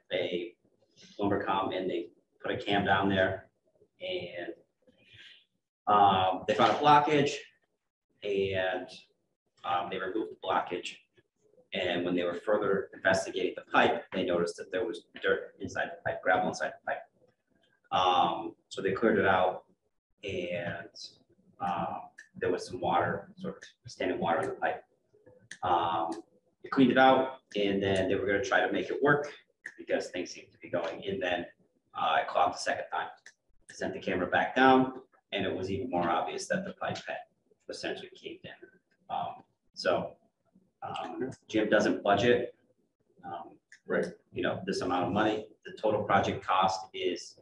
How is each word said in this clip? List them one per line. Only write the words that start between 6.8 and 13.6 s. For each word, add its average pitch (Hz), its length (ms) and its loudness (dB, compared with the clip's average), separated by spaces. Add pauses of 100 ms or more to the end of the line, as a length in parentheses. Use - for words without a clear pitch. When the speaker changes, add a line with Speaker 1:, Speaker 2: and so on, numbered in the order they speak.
Speaker 1:
and, 98 640 0 (760)
um, 90 260 -2
they 95 80 -6
removed 95 340 -4
the - 160 -10
blockage. 90 480 -2 (800)
And 87 300 0
when 90 120 0
they 87 80 0
were 87 100 -2
further 98 600 0
investigating 95 640 0
the - 160 -12